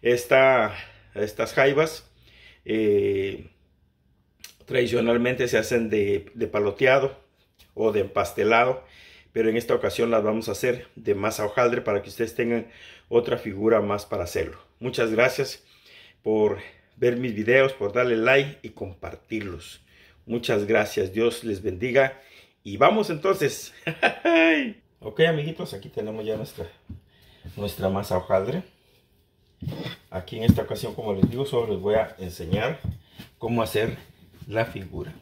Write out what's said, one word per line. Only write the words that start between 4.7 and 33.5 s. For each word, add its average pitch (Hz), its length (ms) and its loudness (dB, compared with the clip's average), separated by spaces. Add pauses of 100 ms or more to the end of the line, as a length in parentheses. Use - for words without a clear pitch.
se 120 80 2
hacen 113 320 0
de, 101 460 0
de - 140 -4
paloteado 127 720 2 (540)
o 107 200 0
de 104 80 2
empastelado, 104 840 0 (480)
pero 113 160 0
en 110 80 0
esta 117 180 -2
ocasión 117 360 -2
las 110 120 2
vamos 107 280 -2
a - 20 -4
hacer 123 340 -2 (100)
de 110 180 0
masa 107 320 -2
hojaldre 120 340 0
para 101 220 -2
que - 80 -14
ustedes 113 240 -4
tengan 117 320 -2 (420)
otra 117 300 2
figura 107 420 2
más 104 240 -2
para 95 200 -6
hacerlo. - 340 -6 (220)
Muchas 120 320 -2
gracias 127 520 0 (580)
por 107 360 2 (400)
ver 120 180 2
mis 120 180 -4
videos, 127 380 4
por 101 220 -4
darle 120 240 2
like 139 420 2
y - 120 -14
compartirlos. 92 1080 -12 (460)
Muchas 113 400 -2
gracias, 104 480 0
Dios 113 280 0
les 101 200 -6
bendiga. 117 580 0 (440)
Y 101 120 -10
vamos 196 340 4
entonces. 160 600 -2 (120)
<laughs> 311 1000 2 (220)
Ok, 107 180 -10
amiguitos, 160 520 -2
aquí 98 140 -14
tenemos 107 360 -8
ya 107 120 -4
nuestra, - 280 -10 (920)
nuestra 101 320 -4
masa 95 280 -2
hojaldre. 98 460 0 (1500)
Aquí 92 260 -10
en 110 80 -6
esta - 180 6
ocasión, - 320 -6
como 110 180 -4
les 95 160 2
digo, 127 160 -4
solo 117 280 -2
les 95 80 -4
voy 104 160 0
a 110 240 -2
enseñar 95 580 -4 (580)
cómo 117 280 -2